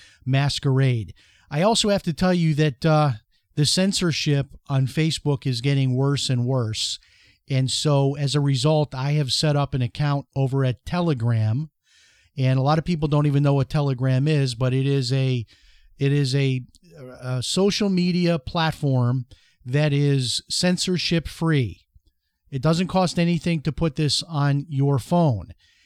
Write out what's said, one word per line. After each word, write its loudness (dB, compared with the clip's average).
Masquerade. 0
I -2
also 2
have 2
to -4
tell 2
you 2
that, 0
uh, 4
the 2
censorship 0
on 0
Facebook -2
is -2
getting 0
worse 0
and 0
worse. -4
And 0
so 0
as -2
a 2
result, 0
I -4
have 0
set 0
up -2
an 0
account -2
over 0
at -4
Telegram. 0
And 0
a 0
lot 2
of -6
people -2
don't 2
even 2
know 4
what 0
Telegram 0
is, 0
but -2
it 0
is 0
a, 0
it 2
is 0
a, 0
a -6
social 0
media 2
platform 0
that 0
is 0
censorship -2
free. -2
It -6
doesn't 2
cost 0
anything 0
to -4
put -2
this 0
on 0
your 0
phone. 0